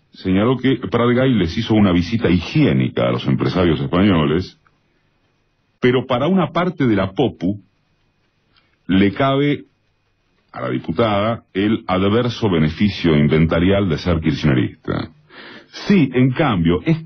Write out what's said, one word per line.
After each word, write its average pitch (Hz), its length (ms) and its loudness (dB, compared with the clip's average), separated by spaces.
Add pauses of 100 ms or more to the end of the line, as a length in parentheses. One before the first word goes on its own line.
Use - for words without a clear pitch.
(120)
señaló 104 440 0
que 127 200 0
Prat 120 380 0
Gay 131 200 2
les 90 240 0
hizo 113 160 0
una 101 180 4
visita 87 380 0
higiénica 69 800 0
a 60 40 0
los 62 140 -4
empresarios 67 540 0
españoles, 82 800 0 (1200)
pero 123 260 -4
para 127 220 -4
una 180 240 -2
parte 170 340 -4
de 110 100 0
la 95 160 -4
popu 104 480 -4 (1300)
le 95 260 2
cabe 139 520 -2 (880)
a - 80 -12
la 64 100 -6
diputada 110 720 -2 (100)
el 107 360 -2
adverso 104 600 0
beneficio 82 680 0
inventarial 82 720 2
de 76 100 -2
ser 85 220 -2
kirchnerista. - 880 -2 (800)
Sí, 180 260 4
en 127 160 4
cambio, 90 540 0
es 160 220 0